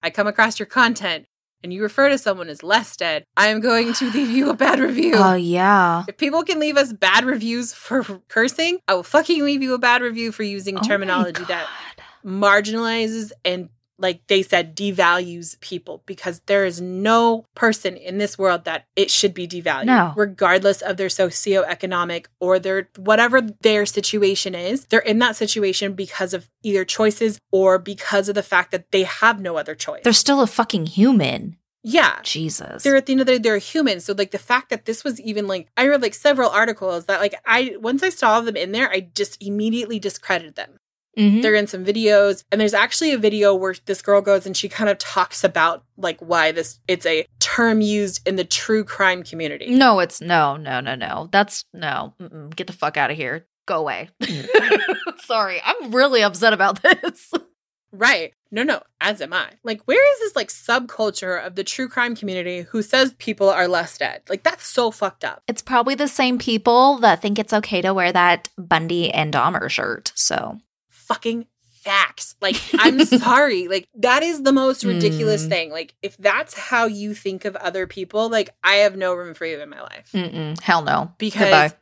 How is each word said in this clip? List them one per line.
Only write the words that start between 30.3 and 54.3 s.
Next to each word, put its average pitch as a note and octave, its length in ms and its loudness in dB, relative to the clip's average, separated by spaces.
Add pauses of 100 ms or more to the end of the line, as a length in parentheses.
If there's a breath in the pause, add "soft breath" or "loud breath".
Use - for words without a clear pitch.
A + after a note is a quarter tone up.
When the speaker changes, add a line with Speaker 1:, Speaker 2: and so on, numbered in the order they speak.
Speaker 2:
a B3 60 4
fucking G#3 400 -2
human. E3 680 2 (260)
Speaker 1:
Yeah. A#3 400 2
Speaker 2:
Jesus. - 600 -8
Speaker 1:
They're, C#4 140 4
at C4+ 80 2
the C4+ 80 -2
end C4 80 4
of B3+ 60 2
the C4 80 4
day, B3 40 0
they're A3 200 2
human. A3 420 -2
So, G3 160 -4
like, G3 140 -2
the G3+ 80 -6
fact B3 320 -2
that A3+ 160 -6
this A3+ 180 -6
was B3+ 160 -6
even, G#3 260 -6
like, F#3 300 -6
I B3+ 120 4
read, C#4+ 120 4
like, - 140 -2
several C4 340 2
articles F#3+ 560 -2
that, G3 160 0
like, G3+ 140 0 (100)
I, B3 360 2
once B3+ 220 -2
I F#4 60 0
saw A#3 320 2
them A3+ 160 -4
in F3+ 160 -6
there, A#3+ 180 0
I F#3+ 100 -2 (140)
just - 280 -6
immediately G#3+ 560 -4
discredited F#3 580 -6
them. - 140 -12 (480)
Speaker 2:
Mm-hmm. G#3 220 4
Speaker 1:
They're G#3+ 160 4
in G#3 100 2
some F#3 180 -10
videos, G3+ 680 2
and G#3 80 0
there's G#3+ 120 2
actually D4 400 2
a C4 60 0
video G#3 340 2
where F#3+ 220 -2 (120)
this G3 140 -4
girl G3+ 200 4
goes G3 260 2
and F#3+ 100 -8
she G3+ 120 -6
kind G#3+ 200 -2
of G3+ 100 2
talks - 440 -4
about, E3+ 400 2 (140)
like, F3 240 -6
why E3 320 2
this, E3 340 -6
it's F3+ 180 -2
a E3 220 0 (140)
term A3+ 400 2
used G#3 480 -2
in F#3+ 80 -2
the F#3 80 -2
true G#3+ 400 -2
crime F#3 400 0
community. D#3+ 460 -8
Speaker 2:
No, B3 280 6
it's, F3 220 -2
no, D3+ 360 2
no, C3+ 240 -6
no, B2 140 -6
no. C3 380 -8
That's, G3+ 320 0 (100)
no. C#3+ 460 -6
Mm-mm. D#3+ 340 -18
Get F3+ 140 -12
the F#3+ 40 -14
fuck D3+ 240 -4
outta C#3+ 180 0
here. D#3 300 -8 (220)
Go F3 140 -2
away. C#3 300 -6 (100)
<laughs> F4 1040 0